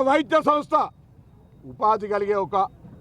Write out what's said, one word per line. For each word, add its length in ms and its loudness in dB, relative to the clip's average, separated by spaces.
వైద్య 280 2
సంస్థ, 260 0
ఉపాధి 420 0
కలిగే 320 0
ఒక 120 -2